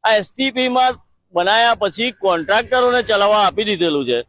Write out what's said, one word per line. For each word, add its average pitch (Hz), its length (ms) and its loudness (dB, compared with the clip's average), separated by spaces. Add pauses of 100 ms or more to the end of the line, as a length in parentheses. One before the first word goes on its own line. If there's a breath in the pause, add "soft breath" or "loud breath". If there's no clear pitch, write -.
આ 220 120 2
એસ 208 180 -4
ટી 269 180 -2
પી 254 160 -2
માં 254 240 0 (420)
બનાયા 220 420 2
પછી 208 360 -4
કોન્ટ્રાક્ટરોને 226 920 0
ચલાવવા 208 420 2
આપી 196 180 0
દીધેલું 165 420 -2
છે. 120 240 -2